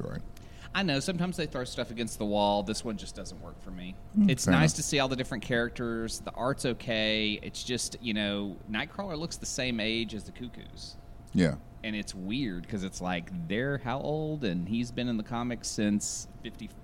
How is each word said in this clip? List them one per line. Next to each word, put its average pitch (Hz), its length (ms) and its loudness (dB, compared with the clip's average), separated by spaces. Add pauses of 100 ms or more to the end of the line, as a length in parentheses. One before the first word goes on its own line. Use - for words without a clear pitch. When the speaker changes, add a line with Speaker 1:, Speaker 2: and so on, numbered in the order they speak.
Speaker 1:
right? - 200 -4 (520)
Speaker 2:
I 190 100 2
know. 139 180 2
Sometimes 175 360 0
they 160 100 0
throw 131 180 -4
stuff - 260 -4
against 113 260 -2
the 110 80 0
wall. 104 380 6
This 107 220 -2
one 110 120 -2
just - 180 -10
doesn't 92 260 -10
work 85 200 -12
for 95 100 -10
me. 92 240 -8 (220)
Speaker 1:
Mm, 101 140 10
Speaker 2:
It's - 140 4
Speaker 1:
fair - 80 8
Speaker 2:
nice 156 180 10
Speaker 1:
enough. - 60 -4
Speaker 2:
to 156 60 -2
see 143 160 2
all 135 100 6
the 131 80 2
different 123 260 -2
characters. 117 760 0
The - 120 -6
art's 127 340 0
okay. 110 800 2
It's - 200 -6
just, 120 380 -2
you 117 120 0
know, 101 420 0 (160)
Nightcrawler 156 460 -4
looks 165 200 -4
the - 80 -10
same 127 360 0
age 110 340 0
as 98 80 -6
the - 80 -12
Cuckoos. - 640 -12 (380)
Speaker 1:
Yeah. 80 220 6 (280)
Speaker 2:
And 107 120 -2
it's 101 200 -4
weird 98 520 -2
'cause 98 160 -2
it's 95 160 -6
like, 90 300 -2 (180)
they're 127 300 0
how 123 220 -2
old? 151 440 -2
And 87 240 2
he's 117 240 0
been 123 160 -2
in 117 100 0
the 107 60 -2
comics 120 440 -4
since - 600 2 (140)
fifty 110 280 -10 (140)